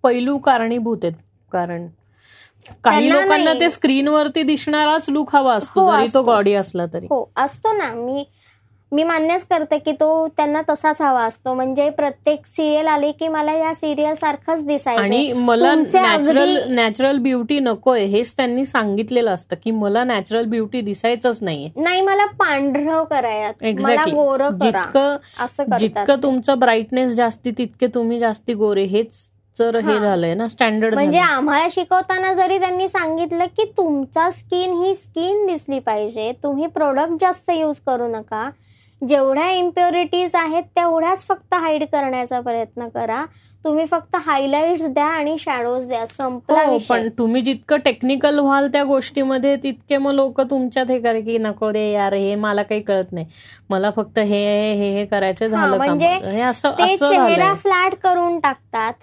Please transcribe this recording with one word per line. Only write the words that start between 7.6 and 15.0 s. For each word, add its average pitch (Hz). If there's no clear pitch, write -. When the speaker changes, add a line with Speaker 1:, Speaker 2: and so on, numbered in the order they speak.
Speaker 2:
ना. 311
मी 254
मी 302
मान्यच 330
करते 311
की 302
तो 311
त्यांना 302
तसाच 302
हवा 262
असतो. 240
म्हणजे 262
प्रत्येक 294
सिरियल 311
आली 294
की 320
मला 302
या 320
सिरियल 302
सारखंच 311
दिसायचंय. 269